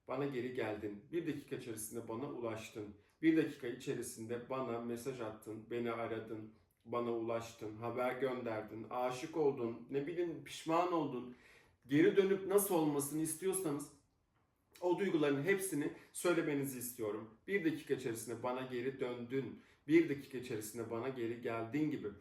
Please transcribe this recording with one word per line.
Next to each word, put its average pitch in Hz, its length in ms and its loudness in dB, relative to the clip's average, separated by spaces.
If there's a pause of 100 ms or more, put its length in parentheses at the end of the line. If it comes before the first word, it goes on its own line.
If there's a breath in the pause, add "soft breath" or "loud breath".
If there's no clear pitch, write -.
Bana 135 180 -2
geri 123 280 -4
geldin. 104 480 -4 (100)
Bir 156 160 -2
dakika - 280 -6
içerisinde 117 520 -8
bana 113 180 -4
ulaştın. 113 600 -6 (360 soft breath)
Bir 160 160 6
dakika 139 300 0
içerisinde 117 800 -6
bana 120 320 -2
mesaj 120 400 -6
attın. 110 500 -10
Beni 120 200 -2
aradın. 110 640 -6 (320)
Bana 117 260 0
ulaştın. 113 640 -4
Haber 123 380 0
gönderdin. 113 760 -2
Aşık 127 480 -2
oldun. 123 540 2
Ne 139 160 0
bileyim 160 360 -2
pişman 175 500 2
oldun." 123 420 -2 (520 loud breath)
Geri 170 300 8
dönüp 190 300 4
nasıl 196 280 4
olmasını 151 460 4
istiyorsanız 156 640 0 (960)
o 175 180 4
duyguların 147 440 4
hepsini 170 480 2 (220 loud breath)
söylemenizi 143 640 2
istiyorum. 110 500 -4 (180)
"Bir 190 180 0
dakika - 280 0
içerisinde 117 500 -4
bana 127 180 0
geri 127 380 -4
döndün. 120 640 -4 (260 loud breath)
Bir 156 220 8
dakika 139 280 -4
içerisinde 113 540 -6
bana 117 180 -2
geri 120 320 -4
geldin." 120 500 0
gibi. 117 160 -4 (140)